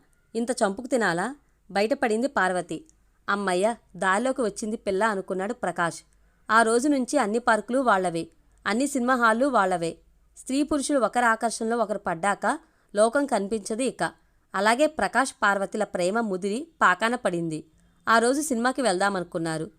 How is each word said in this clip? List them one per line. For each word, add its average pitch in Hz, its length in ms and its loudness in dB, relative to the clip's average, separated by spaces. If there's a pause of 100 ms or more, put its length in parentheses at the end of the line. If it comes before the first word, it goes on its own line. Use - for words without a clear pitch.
(360)
ఇంత 233 160 -2
చంపుకు 220 360 -2
తినాలా?" 214 480 0 (360)
బయటపడింది 220 560 0
పార్వతి. 180 580 -2 (440)
"అమ్మయ్య, 202 460 0 (200)
దారిలోకి 202 460 0
వచ్చింది 214 360 -4
పిల్ల," 196 260 -2
అనుకున్నాడు 196 500 -2
ప్రకాష్. 175 500 -4 (480)
ఆ 220 100 6
రోజు 233 260 2
నుంచి 285 300 0
అన్ని 226 220 0
పార్కులు 233 400 0
వాళ్ళవే, 185 480 0 (400)
అన్ని 226 200 0
సినిమా 254 280 0
హాళ్ళు 233 300 2
వాళ్ళవే. 185 520 0 (400)
స్త్రీ 277 260 -2
పురుషులు 294 360 0
ఒకరి 240 260 2
ఆకర్షణలో 226 520 0
ఒకరు 208 220 -2
పడ్డాక 196 600 -2 (360)
లోకం 226 300 2
కనిపించదు 220 560 -4
ఇక. 185 300 -2 (440)
అలాగే 226 300 4
ప్రకాష్ 254 480 0 (100)
పార్వతిల 202 400 0
ప్రేమ 196 360 -2
ముదిరి 208 480 -4 (140)
పాకాన 220 340 4
పడింది. 170 480 -4 (460)
ఆ 226 100 6
రోజు 254 220 2
సినిమాకి 262 400 -2
వెళ్దామనుకున్నారు. 175 960 -2